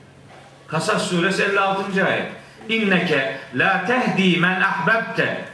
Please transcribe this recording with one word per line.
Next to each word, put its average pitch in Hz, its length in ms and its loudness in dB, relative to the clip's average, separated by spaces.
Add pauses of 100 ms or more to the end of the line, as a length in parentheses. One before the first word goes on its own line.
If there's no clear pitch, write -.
(680)
Kasas 180 420 -2
suresi 180 340 2
elli 196 160 2
altıncı 196 460 0
ayet. 110 260 -2 (380)
İnneke 190 680 0 (180)
la 185 300 0
tehdi 190 540 2
men 185 220 2
ahbebte. 175 920 0